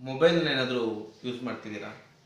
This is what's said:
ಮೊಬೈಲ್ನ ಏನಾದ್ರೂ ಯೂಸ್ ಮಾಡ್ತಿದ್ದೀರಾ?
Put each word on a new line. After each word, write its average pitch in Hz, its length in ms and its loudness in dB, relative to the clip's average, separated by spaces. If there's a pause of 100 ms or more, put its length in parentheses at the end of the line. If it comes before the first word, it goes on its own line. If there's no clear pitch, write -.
ಮೊಬೈಲ್ನ 151 480 4
ಏನಾದ್ರೂ 123 680 -2 (100)
ಯೂಸ್ 123 180 -6
ಮಾಡ್ತಿದ್ದೀರಾ? 107 640 -8 (200)